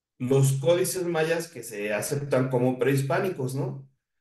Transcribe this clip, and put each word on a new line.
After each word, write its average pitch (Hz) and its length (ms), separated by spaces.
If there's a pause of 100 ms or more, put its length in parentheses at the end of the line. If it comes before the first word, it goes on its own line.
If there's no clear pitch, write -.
(180)
los 135 360
códices 175 500
mayas 165 440
que 117 140
se 104 300
aceptan 135 560
como 127 300
prehispánicos, 139 760
¿no? - 340 (320)